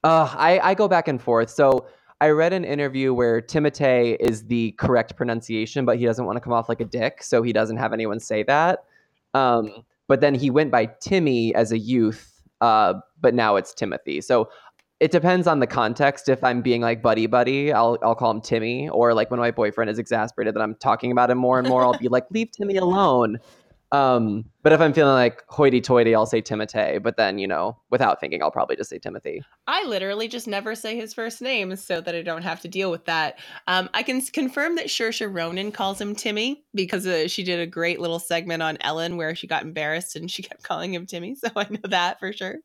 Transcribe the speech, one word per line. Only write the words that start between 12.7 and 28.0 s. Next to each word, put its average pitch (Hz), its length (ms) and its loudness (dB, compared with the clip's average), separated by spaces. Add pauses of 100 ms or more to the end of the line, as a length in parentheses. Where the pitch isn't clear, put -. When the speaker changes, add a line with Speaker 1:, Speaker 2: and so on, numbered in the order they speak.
Speaker 1:
but 120 140 4
now 110 220 4
it's - 180 -2
Timothy. 76 480 -6
So 120 280 0 (500)
it 156 120 2
depends 180 340 2
on 156 140 2
the 123 80 2
context. 139 600 0
If 131 160 2
I'm 123 200 2
being, 120 180 2
like, 117 220 -2
buddy-buddy, 123 680 2
I'll, 117 300 2
I'll 113 140 2
call 113 160 0
him 110 100 -4
Timmy. 120 480 -4
Or, 120 240 4
like, 113 160 0
when 123 100 -4
my 120 120 0
boyfriend 107 400 -2
is 107 80 -4
exasperated 110 560 -4
that 110 60 -2
I'm 110 140 -2
talking 123 360 0
about 123 180 2
him 127 80 2
more 127 220 2
and 127 80 0
more, 127 160 4
I'll 123 140 2
be 117 100 -4
like, 127 240 0
"Leave 226 200 -4
Timmy 202 260 -4
alone." 160 600 2 (540)
Um, 117 540 2 (180)
but 156 100 8
if 156 80 6
I'm 151 120 4
feeling, 143 200 4
like, 123 360 2
hoity-toity, 123 680 4
I'll 110 100 4
say 113 160 -2
Timotei. 104 600 -4
But 117 140 -2
then, 101 220 0
you 98 100 -4
know, 92 320 -4 (120)
without 123 280 2